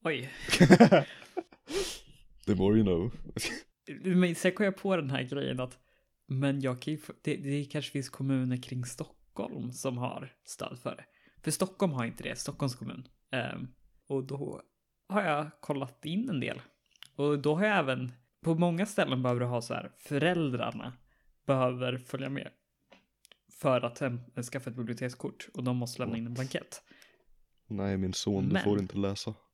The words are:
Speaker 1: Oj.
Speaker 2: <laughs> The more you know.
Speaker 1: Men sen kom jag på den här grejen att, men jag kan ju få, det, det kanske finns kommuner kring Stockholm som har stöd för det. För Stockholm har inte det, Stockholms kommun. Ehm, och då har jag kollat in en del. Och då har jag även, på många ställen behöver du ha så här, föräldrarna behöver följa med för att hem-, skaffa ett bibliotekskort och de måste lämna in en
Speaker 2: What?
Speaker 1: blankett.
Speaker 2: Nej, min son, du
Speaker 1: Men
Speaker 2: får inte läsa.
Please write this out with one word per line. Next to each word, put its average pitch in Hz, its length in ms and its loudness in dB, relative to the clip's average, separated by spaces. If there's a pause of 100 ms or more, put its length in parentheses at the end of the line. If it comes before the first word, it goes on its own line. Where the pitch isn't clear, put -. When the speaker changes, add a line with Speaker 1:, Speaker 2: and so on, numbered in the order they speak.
Speaker 1:
Oj. 135 260 -2 (300)
Speaker 2:
<laughs> 180 460 10 (1400)
The 101 100 4
more 101 220 6
you 110 80 8
know. 92 260 4 (1040)
Speaker 1:
Men 175 200 6
sen 185 160 4
kom 202 140 0
jag 196 120 0
på 190 180 0
den 147 140 -2
här 131 140 -2
grejen 131 360 -4
att, 127 200 -6 (460)
men 139 360 0
jag 127 200 -2
kan 151 120 -4
ju 151 40 -4
få, - 240 -14
det, 151 140 -2
det 139 300 -4
kanske 143 260 -6
finns 135 180 -4
kommuner 131 480 0
kring 123 280 -6
Stockholm - 840 -10
som 123 260 -4
har 131 360 -6 (100)
stöd - 360 -10
för - 160 -8
det. - 100 -20 (380)
För 160 80 -2
Stockholm 185 420 0
har 120 120 -2
inte - 180 -8
det, - 120 -6
Stockholms 135 400 -4
kommun. - 320 -12 (240)
Ehm, 127 360 -4 (400)
och 135 160 -2
då 135 380 -8 (480)
har 202 140 0
jag 151 240 0 (140)
kollat 135 440 -6
in 208 240 -2
en 147 100 0
del. - 220 -4 (540)
Och 143 240 0
då 147 160 2
har 196 100 2
jag 208 120 4
även, 127 340 0 (320)
på 165 120 2
många 175 300 2
ställen 131 380 0
behöver 123 180 2
du 123 60 0
ha 123 140 -2
så 120 120 -8
här, - 240 -6
föräldrarna 135 960 0 (520)
behöver 127 520 0
följa 135 320 -8
med - 200 -6 (1000)
för 127 300 2
att 120 180 -6
hem-, 123 200 -2 (320)
skaffa 127 180 -6
ett 117 60 -10
bibliotekskort 123 760 -8
och 139 100 -6
de 123 140 0
måste 120 240 -6
lämna 117 160 -2
in 113 80 -6
en 120 80 -8
Speaker 2:
What? - 40 -8
Speaker 1:
blankett. - 460 -8 (840)
Speaker 2:
Nej, 98 300 -2
min 92 160 0
son, 95 340 0
du 98 60 2
Speaker 1:
Men 95 100 2
Speaker 2:
får 104 160 2
inte 98 180 -4
läsa. 101 360 -2 (200)